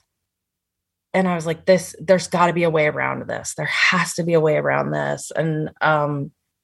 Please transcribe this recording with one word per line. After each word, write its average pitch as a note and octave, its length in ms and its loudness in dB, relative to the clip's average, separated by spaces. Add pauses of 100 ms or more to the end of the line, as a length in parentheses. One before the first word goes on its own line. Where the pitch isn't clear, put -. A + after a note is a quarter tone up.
(1160)
and F#3 120 2
I F3 100 0
was E3 100 -6
like, E3 180 -6
"This, F3+ 340 2
there's F#3 280 2
gotta E3+ 260 2
be E3+ 120 0
a E3+ 60 4
way D#3 160 2
around C3 400 -2
this. - 280 -8
There D3+ 100 -6
has E3+ 520 0
to E3+ 80 -2
be E3+ 100 0
a D#3+ 60 6
way D3+ 160 4
around C#3+ 340 0
this." C#3+ 440 -4
And, D#3 360 -2 (100)
um, D3 520 0 (320)